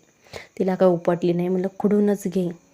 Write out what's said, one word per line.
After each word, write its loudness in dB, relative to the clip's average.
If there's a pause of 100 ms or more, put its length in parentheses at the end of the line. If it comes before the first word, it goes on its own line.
(600)
तिला 0
काय 4
उपटली 0
नाही -2
म्हणलं, -2 (120)
खुडूनच 0
घे. -4